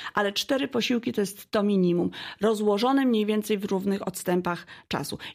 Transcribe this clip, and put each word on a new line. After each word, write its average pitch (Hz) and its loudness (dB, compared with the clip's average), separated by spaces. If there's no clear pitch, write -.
Ale 202 2
cztery 269 -2
posiłki 240 0
to 214 0
jest - -6
to 208 2
minimum. 180 4
Rozłożone 214 2
mniej 220 4
więcej 214 0
w 196 -4
równych 196 -2
odstępach 180 -2
czasu. - -6